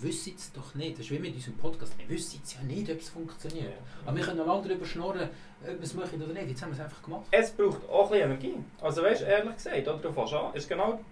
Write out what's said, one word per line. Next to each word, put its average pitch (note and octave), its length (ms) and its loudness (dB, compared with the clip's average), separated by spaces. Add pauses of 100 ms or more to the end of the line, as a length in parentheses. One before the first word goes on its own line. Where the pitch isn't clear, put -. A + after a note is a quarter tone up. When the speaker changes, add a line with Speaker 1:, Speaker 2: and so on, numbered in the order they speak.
Speaker 1:
wissen - 360 -4
es - 160 -14
doch - 220 -12
nicht. D#3+ 180 -6
Das A#2+ 120 -10
ist C#3+ 60 -8
wie D3+ 80 -2
mit F3+ 160 -6
unserem - 220 -8
Podcast. - 420 4
Wir - 100 0
wissen - 340 -4
es - 100 -10
ja C3 80 -12
nicht, D#3+ 280 -2
ob D#3+ 100 -4
es - 100 -12
funktioniert. D#3 640 -8
Speaker 2:
Ja. - 340 -12
Speaker 1:
Aber C3+ 100 0
wir F3 60 0
können E3 220 0
lange F#3+ 220 2
darüber F#3 180 -2
schnurren, F3 440 -2 (320)
ob C#3 60 -12
wir E3+ 140 -6
es - 120 -6
machen F3 280 -6
oder D#3 120 -6
nicht. F#3+ 160 -6
Jetzt B2+ 120 -6
haben E3 80 -6
wir C#3 60 -6
es D3+ 80 -6
einfach - 200 -12
gemacht. E3 280 -8
Speaker 2:
Es A3 200 8
braucht - 380 2
auch G3 160 8
ein G3+ 60 0
bisschen E3 200 6
Energie. C3 240 -2 (240)
Also D#3 240 0
weisst, A3+ 200 6
ehrlich G#3+ 320 4
gesagt, - 320 -2
oder D3+ 100 0
du D#3 160 -4
fängst C3+ 200 0
an, - 200 0
ist C#3+ 160 -4
genau, G#3 300 2 (120)